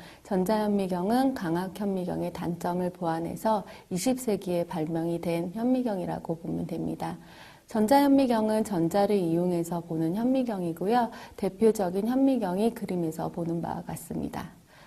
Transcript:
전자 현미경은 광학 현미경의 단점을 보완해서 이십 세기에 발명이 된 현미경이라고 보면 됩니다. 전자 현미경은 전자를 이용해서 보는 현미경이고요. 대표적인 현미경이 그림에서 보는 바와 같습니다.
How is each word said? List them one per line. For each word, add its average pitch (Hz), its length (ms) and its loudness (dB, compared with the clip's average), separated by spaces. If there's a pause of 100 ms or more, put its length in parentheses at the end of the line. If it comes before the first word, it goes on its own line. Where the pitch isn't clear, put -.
(240)
전자 214 400 2
현미경은 208 720 2
광학 180 440 -4
현미경의 175 540 -2
단점을 175 580 -4
보완해서 175 720 -2 (280)
이십 254 280 0
세기에 185 460 -2
발명이 170 560 -2
된 170 340 -2
현미경이라고 202 840 -2
보면 165 280 -4
됩니다. 165 500 -6 (540)
전자 233 320 6
현미경은 233 600 4
전자를 202 500 2
이용해서 170 680 0
보는 165 340 -2
현미경이고요. 233 920 0 (280)
대표적인 202 720 2
현미경이 233 680 2
그림에서 165 540 -2
보는 165 340 -4
바와 170 200 -6
같습니다. - 680 -8 (360)